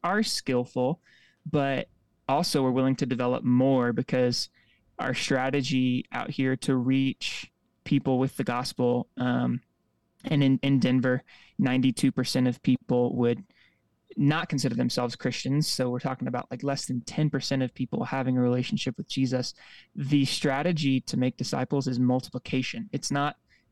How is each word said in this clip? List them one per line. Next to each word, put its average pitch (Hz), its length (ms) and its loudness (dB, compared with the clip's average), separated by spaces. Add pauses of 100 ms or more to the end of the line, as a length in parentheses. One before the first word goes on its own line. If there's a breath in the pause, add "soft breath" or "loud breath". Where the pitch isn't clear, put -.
are 202 200 0
skillful, 127 800 -2 (500 soft breath)
but 139 380 0 (400)
also 139 380 2
are 127 60 2
willing 131 240 2
to 135 100 -2
develop 123 380 -2
more, 123 480 4
because 123 580 0 (480 soft breath)
our 127 160 -2
strategy 131 960 0
out 123 160 -6
here 131 280 0
to - 180 0
reach 131 760 0 (340)
people 135 340 2
with 131 180 0
the 127 80 -4
gospel, 123 720 0
um, 123 440 0 (640)
and 143 180 2
in, 135 200 4
in 139 180 4
Denver, 127 420 2 (360 loud breath)
ninety-two 131 520 2
percent 127 380 0
of 120 140 -2
people 123 540 2
would 120 280 0 (760 soft breath)
not 151 300 2
consider 131 260 0
themselves 120 400 -2
Christians. 139 540 -2
So 127 220 -2
we're 123 80 -4
talking 131 280 -4
about, 123 240 -6
like, 123 120 -10
less 139 240 -4
than 127 160 -4
ten 156 260 0
percent 135 340 -2
of 127 120 -4
people 117 280 -4
having 127 360 -2
a - 20 2
relationship 123 560 0
with - 120 -10
Jesus. 127 440 -2 (420 loud breath)
The 143 300 2
strategy 139 800 0
to - 160 -4
make 127 180 0
disciples 135 500 -2
is 127 140 -2
multiplication. 127 920 -2
It's - 180 -6
not 143 260 -2 (360 soft breath)